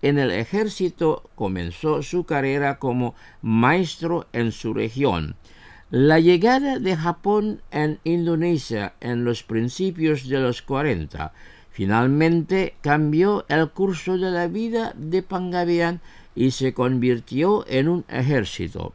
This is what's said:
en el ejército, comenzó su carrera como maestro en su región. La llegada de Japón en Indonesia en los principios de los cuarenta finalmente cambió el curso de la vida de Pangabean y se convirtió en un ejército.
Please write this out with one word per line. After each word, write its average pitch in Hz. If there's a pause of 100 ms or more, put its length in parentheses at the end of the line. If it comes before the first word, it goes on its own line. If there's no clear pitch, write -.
en 143
el 131
ejército, 170
comenzó 95
su 175
carrera 139
como 123 (260)
maestro 160
en 117
su 110
región. 107 (560)
La 151
llegada 240
de 190
Japón 202 (100)
en 151
Indonesia 165
en 120
los 120
principios 151
de 135
los 123
cuarenta 90 (380)
finalmente 151
cambió 151
el 156
curso 185
de 185
la 175
vida 226
de 165
Pangabean 175 (340)
y 127
se 131
convirtió 127
en 135
un 175
ejército. 95